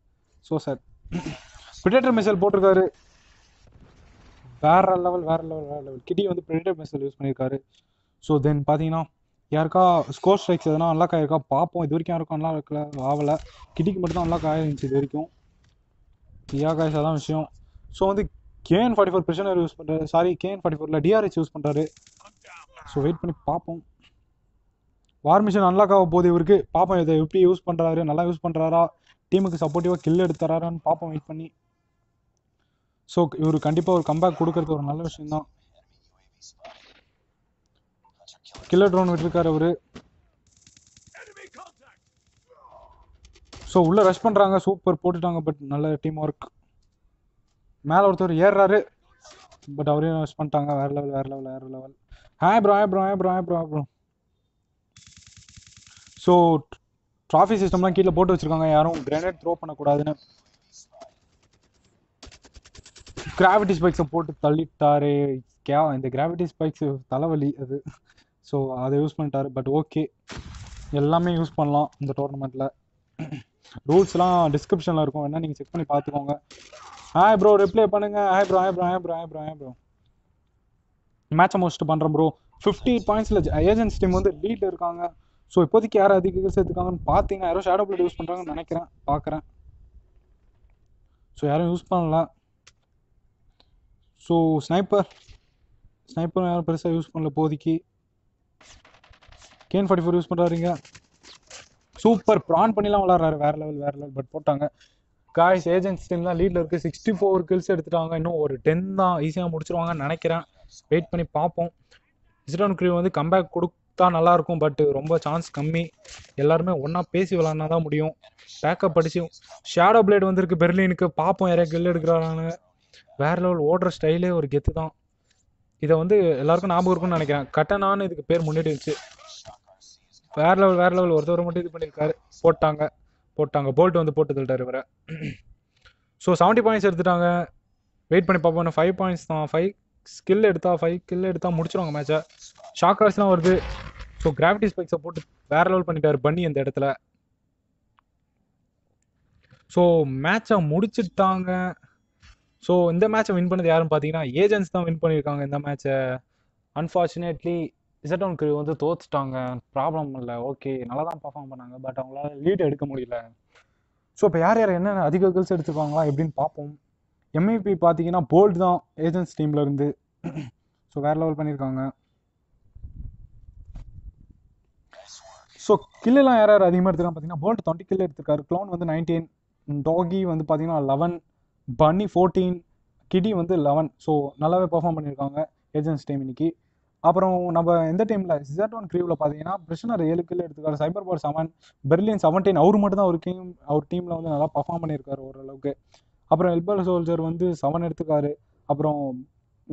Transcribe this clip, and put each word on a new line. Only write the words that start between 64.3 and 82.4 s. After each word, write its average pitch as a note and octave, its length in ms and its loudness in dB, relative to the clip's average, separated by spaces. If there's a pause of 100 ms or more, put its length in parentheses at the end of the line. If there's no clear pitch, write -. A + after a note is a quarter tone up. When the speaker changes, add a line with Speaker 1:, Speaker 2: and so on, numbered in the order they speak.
Speaker 1:
தள்ளிட்டாரு. D3 720 2 (560)
கே-, D3 260 2
இந்த C3 120 -6
gravity E3 460 -4
spikes D3+ 540 -4
தலைவலி D3 540 -2
அது. C3+ 220 -8 (680)
So, C#3+ 80 -4 (260)
அதை C3+ 180 0
யூஸ் D3+ 160 -2
பண்ணிட்டாரு. C#3 400 -4
But C3 100 -6 (120)
okay, D#3 220 -4 (1000)
எல்லாமே E3+ 380 2
யூஸ் D#3+ 220 -4
பண்ணலாம் D3 280 0 (140)
இந்த C#3 180 -6
டோர்னமெண்ட்ல. C3+ 460 -6 (1200)
ரூல்ஸ்லாம் F3+ 500 2 (160)
டிஸ்கிரிப்ஷன்ல D#3+ 500 -2
இருக்கும், D3 200 -6
வேணா D3 180 -6
நீங்க D3+ 160 -8
check C#3 140 -16
பண்ணி E3+ 180 -6
பார்த்துக்கோங்க. C#3+ 420 -2 (840)
Hi G3+ 260 6
bro, G#3 100 6 (120)
Replay G#3 300 4
பண்ணுங்க. G#3 260 -2 (140)
Hi G3 160 2
bro, F#3+ 140 2
Hi F#3+ 120 0
bro, F3 140 -2
Hi F#3 160 -2
bro, E3+ 120 -6
Hi E3+ 140 -10
bro, D#3 140 -12
Hi D#3 160 -12
bro. B2+ 100 -16 (1700)
மேட்சை F#3+ 220 4
முடிச்சுட்டு E3+ 300 -2
பண்றேன் D#3 240 0
bro. D#3 120 4 (380)